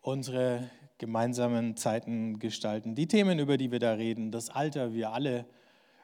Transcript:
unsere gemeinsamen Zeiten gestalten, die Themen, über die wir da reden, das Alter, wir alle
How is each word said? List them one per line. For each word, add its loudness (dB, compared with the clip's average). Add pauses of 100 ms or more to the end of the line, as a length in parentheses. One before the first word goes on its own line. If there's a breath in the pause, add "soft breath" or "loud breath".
unsere 0 (300 loud breath)
gemeinsamen 0
Zeiten -2
gestalten, -4
die 0
Themen, 6
über 4
die 0
wir 0
da 4
reden, -2
das -8
Alter, -2
wir -4
alle 0 (580 soft breath)